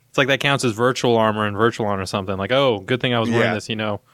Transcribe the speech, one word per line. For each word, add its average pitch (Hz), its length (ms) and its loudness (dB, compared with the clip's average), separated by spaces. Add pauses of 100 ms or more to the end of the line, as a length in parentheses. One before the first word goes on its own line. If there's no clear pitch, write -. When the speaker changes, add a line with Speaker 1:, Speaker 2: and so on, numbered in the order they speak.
Speaker 1:
It's - 100 -20
like 135 100 2
that 135 120 0
counts 139 240 0
as 120 80 2
virtual 120 440 2
armor 107 300 2
and 101 100 -4
virtual 113 300 0
armor 98 160 -2
or 92 40 -6
something. 98 320 -4
Like, 101 140 -2
oh, 131 280 2
good 123 200 -2
thing 127 120 -2
I 120 80 2
was 113 80 0
wearing 113 200 2
Speaker 2:
Yeah. 90 60 -2
Speaker 1:
this, 104 140 -6
you 113 80 -6
know, 107 240 -4 (140)